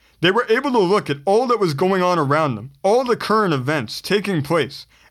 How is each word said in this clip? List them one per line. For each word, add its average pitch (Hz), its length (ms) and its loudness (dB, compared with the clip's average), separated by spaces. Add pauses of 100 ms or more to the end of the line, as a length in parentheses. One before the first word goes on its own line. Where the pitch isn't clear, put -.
(200)
They 175 100 4
were 233 180 0
able 262 220 0
to 247 80 2
look 180 320 2
at 139 140 -6
all 226 240 2
that 233 100 0
was 170 160 0
going 185 280 0
on 180 180 2
around 143 340 0
them, 107 160 -10 (120)
all 240 220 2
the 233 120 0
current 208 360 0
events 131 480 -4
taking 185 420 -2
place, 143 440 -4 (240)